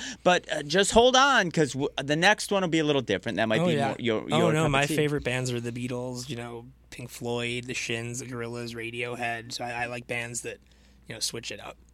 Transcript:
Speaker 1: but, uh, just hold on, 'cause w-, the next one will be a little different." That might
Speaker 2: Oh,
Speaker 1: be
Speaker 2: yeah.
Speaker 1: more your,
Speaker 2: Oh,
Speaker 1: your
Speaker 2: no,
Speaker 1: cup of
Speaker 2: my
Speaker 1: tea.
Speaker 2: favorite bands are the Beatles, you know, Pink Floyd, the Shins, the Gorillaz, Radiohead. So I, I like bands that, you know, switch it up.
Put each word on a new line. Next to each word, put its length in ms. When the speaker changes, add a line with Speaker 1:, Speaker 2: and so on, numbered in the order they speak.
Speaker 1:
but, 300
uh, 100
just 300
hold 240
on, 340
'cause 220
w-, 160
the 140
next 360
one 100
will 60
be 100
a 60
little 180
different." 340
That 120
might 120
Speaker 2:
Oh, 60
Speaker 1:
be 80
Speaker 2:
yeah. 140
Speaker 1:
more 100
your, 240
Speaker 2:
Oh, 60
Speaker 1:
your 240
Speaker 2:
no, 80
Speaker 1:
cup 60
of 40
Speaker 2:
my 160
Speaker 1:
tea. 100
Speaker 2:
favorite 280
bands 280
are 80
the 120
Beatles, 560
you 80
know, 300
Pink 200
Floyd, 540
the 100
Shins, 460
the 60
Gorillaz, 480
Radiohead. 800
So 120
I, 60
I 20
like 200
bands 360
that, 160
you 60
know, 60
switch 300
it 100
up. 160